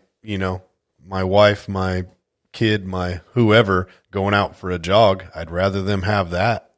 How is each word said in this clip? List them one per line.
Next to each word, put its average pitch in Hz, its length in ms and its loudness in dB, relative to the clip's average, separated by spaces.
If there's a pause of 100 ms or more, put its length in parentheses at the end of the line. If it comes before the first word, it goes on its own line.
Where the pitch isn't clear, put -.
(220)
you 107 160 -8
know, 92 240 -4 (400)
my 92 220 -6
wife, 101 440 4
my 92 360 -4 (480)
kid, 107 340 0
my 90 340 -6 (120)
whoever 104 540 2 (240)
going 101 240 -2
out 101 220 0
for 92 140 -10
a 90 80 -4
jog, 95 460 2 (100)
I'd 80 160 -12
rather 95 320 -2
them 98 200 -2
have 98 280 -2
that 101 480 -2